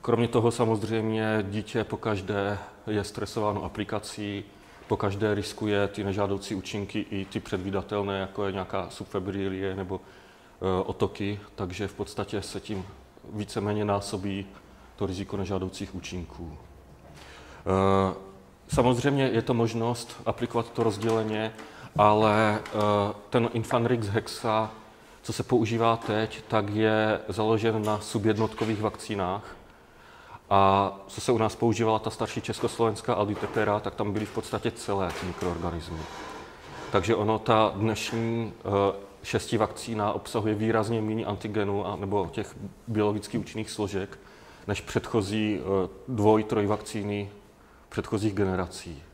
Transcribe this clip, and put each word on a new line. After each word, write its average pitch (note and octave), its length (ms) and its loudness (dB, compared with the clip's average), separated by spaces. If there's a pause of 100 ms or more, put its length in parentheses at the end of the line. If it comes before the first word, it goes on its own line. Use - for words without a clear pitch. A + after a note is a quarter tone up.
Kromě A#2 260 2
toho A#2 240 4
samozřejmě A2 960 0
dítě G#2+ 340 -2
pokaždé G2+ 760 -2 (300)
je G#2 160 0
stresováno G#2 600 -2
aplikací, G#2 800 -6 (440)
pokaždé G#2 480 2
riskuje G2+ 520 2
ty G2+ 160 -4
nežádoucí G2 520 0
účinky G2+ 540 -4
i G2 160 -4
ty - 140 -6
předvídatelné, G2 800 -2
jako G2 260 -4
je G2 60 0
nějaká F#2 380 -4
subfebrilie F#2+ 840 -4
nebo, F#2+ 260 -6
eh, - 840 -4
otoky, G2+ 540 -2 (160)
takže F#2+ 320 -6
v - 60 -8
podstatě G2+ 480 -4
se - 180 -8
tím G2 260 -6 (480)
víceméně G#2 520 -2
násobí G2+ 600 -2 (500)
to G2+ 100 -2
riziko F#2+ 320 -4
nežádoucích F#2+ 580 -4
účinků. F2 640 -10 (1080)
Eh, F#2+ 500 4 (520)
samozřejmě C3+ 560 4
je A2+ 180 2
to B2+ 120 0
možnost A#2 720 -2
aplikovat A#2 460 -2
to - 120 0
rozděleně, A2 680 0 (440)
ale, G#2+ 680 6
eh, G#2 480 2 (160)
ten A#2 240 2
Infanrix A#2 540 2
Hexa, G#2+ 640 0 (520)
co - 100 -6
se - 100 -4
používá A2+ 540 4
teď, A2 500 -2
tak G#2 220 2
je A2 580 4
založen A2 580 2
na G#2+ 140 2
subjednotkových G#2+ 840 0
vakcínách. G2+ 720 -4 (960)
A G2 440 6 (140)
co - 140 -10
se C3 100 2
u A#2 60 6
nás G#2+ 180 2
používala A2 440 4
ta G#2+ 100 -4
starší A2 320 -4
československá A2+ 720 0
Alditetera, G#2 640 0
tak G2+ 160 -6
tam G#2 180 -2
byly G#2+ 120 0
v - 80 -12
podstatě - 380 -2
celé F#2+ 480 -2
ty F#2 60 -6
mikroorganismy. E2+ 760 -4 (920)
Takže G2+ 240 4
ono, G#2+ 240 2
ta A2 360 4
dnešní, A2+ 840 -2
eh, G2 360 2 (280)
šesti - 340 -2
vakcína G#2+ 560 0
obsahuje G#2+ 420 0
výrazně A2 460 2
méně G#2+ 240 -2
antigenů G2+ 640 -2
a, G2 80 -4
nebo F#2+ 360 -2
těch - 240 -6 (320)
biologicky G#2 500 0
účinných G#2+ 340 -6
složek, G2 480 -4 (480)
než G2+ 140 -2
předchozí, G#2+ 800 0
eh, F#2 300 0 (180)
dvoj-, G#2+ 360 6
trojvakcíny G#2 840 -2 (600)
předchozích G#2 440 -2
generací. F#2 680 -2 (100)